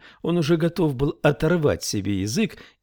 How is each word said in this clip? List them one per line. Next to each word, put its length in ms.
Он 160
уже 220
готов 360
был 280
оторвать 640
себе 360
язык 380